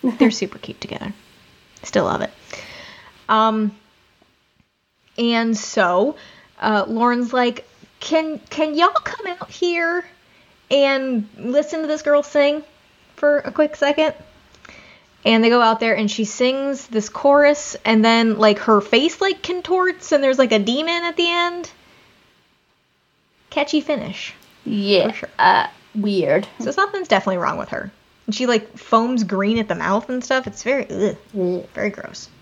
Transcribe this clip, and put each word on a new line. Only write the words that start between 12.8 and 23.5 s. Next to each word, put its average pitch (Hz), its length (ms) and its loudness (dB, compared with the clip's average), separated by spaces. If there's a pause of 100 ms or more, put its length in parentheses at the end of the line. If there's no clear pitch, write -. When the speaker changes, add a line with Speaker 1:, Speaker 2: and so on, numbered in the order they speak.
Speaker 1:
for 294 220 2
a 254 140 -6
quick 302 240 0
second?" 294 380 0 (1120)
And 226 180 4
they 233 60 4
go 240 120 4
out 226 200 2
there, 226 160 0
and 208 120 -2
she 220 160 -2
sings 262 600 -2
this 220 220 -4
chorus, 294 760 4
and 220 200 4
then, 226 340 4
like, 214 220 4
her 214 200 4
face, 262 400 0
like, 381 220 -2
contorts, 359 680 -2
and 285 100 4
there's, 262 160 2
like, 240 140 4
a 220 80 4
demon 311 420 -2
at 339 140 -4
the 339 120 0
end. 349 400 -2 (1800)